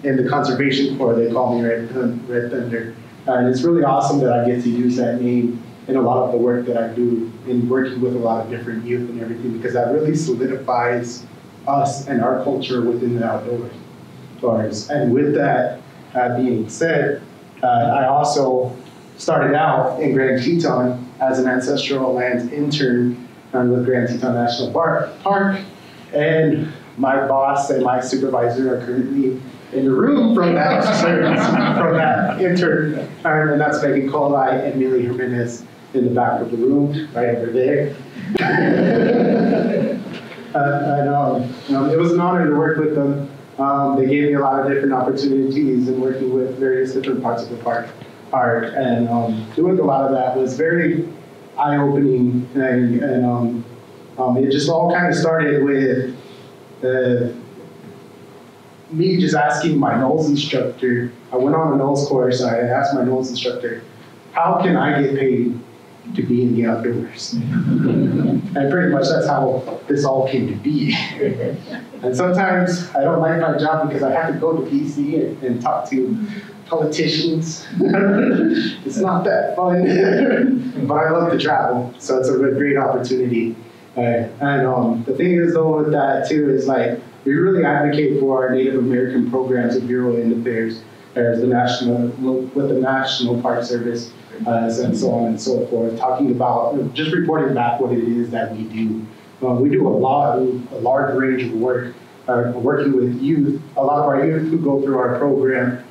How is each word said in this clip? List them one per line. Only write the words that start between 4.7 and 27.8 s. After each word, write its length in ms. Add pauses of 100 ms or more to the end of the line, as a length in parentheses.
that 240
name 400 (260)
in 80
a 60
lot 240
of 60
the 60
work 280
that 120
I 160
do 380 (160)
in 220
working 320
with 140
a 40
lot 240
of 80
different 320
youth 260
and 120
everything, 360
because 160
that 200
really 220
solidifies 1080 (440)
us 400
and 140
our 220
culture 380
within 380
the 60
outdoors. 1600
And 240
with 220
that, 440 (360)
uh, 200
being 320
said, 540 (400)
uh, 60
I 400
also 680 (420)
started 380
out 460
in 120
Grand 300
Teton 640 (140)
as 180
an 100
ancestral 680
lands 380
intern, 760 (260)
um, 180
with 140
Grand 240
Teton 240
National 380
Park, 400 (100)
Park. 380 (540)
And 580 (260)
my 300
boss 420
and 140